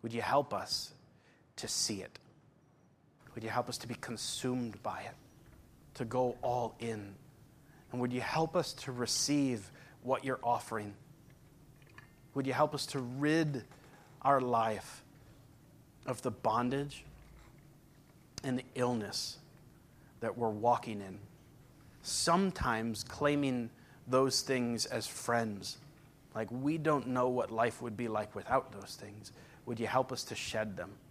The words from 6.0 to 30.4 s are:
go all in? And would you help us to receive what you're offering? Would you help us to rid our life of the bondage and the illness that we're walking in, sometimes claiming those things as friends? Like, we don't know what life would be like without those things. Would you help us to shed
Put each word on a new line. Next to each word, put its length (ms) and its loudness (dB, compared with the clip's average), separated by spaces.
go 380 0
all 360 0
in? 360 -6
And 120 -2
would 100 0
you 80 -2
help 340 0
us 200 0
to 180 -8
receive 800 2
what 200 0
you're 200 -2
offering? 520 0
Would 120 -2
you 60 -2
help 220 4
us 140 -4
to 120 -4
rid 640 2
our 220 4
life 600 0
of 160 -4
the 100 0
bondage 720 0
and 160 0
the 60 -6
illness 640 -2
that 160 -2
we're 140 2
walking 500 2
in, 180 -10
sometimes 1000 2
claiming 680 2
those 360 4
things 420 2
as 220 -2
friends? 720 0
Like, 160 -4
we 260 0
don't 300 4
know 240 4
what 200 0
life 300 2
would 160 -6
be 100 -2
like 280 -2
without 360 0
those 300 -12
things. 320 -14
Would 140 -4
you 60 0
help 260 2
us 120 -6
to 100 -8
shed 420 -4